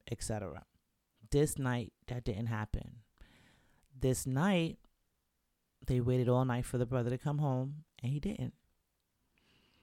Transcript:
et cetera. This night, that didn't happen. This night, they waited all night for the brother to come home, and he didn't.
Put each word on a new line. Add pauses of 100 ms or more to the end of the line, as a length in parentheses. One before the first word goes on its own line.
et
cetera. (640)
This
night, (140)
that
didn't
happen. (960)
This
night, (1040)
they
waited
all
night
for
the
brother
to
come
home, (140)
and
he
didn't. (1300)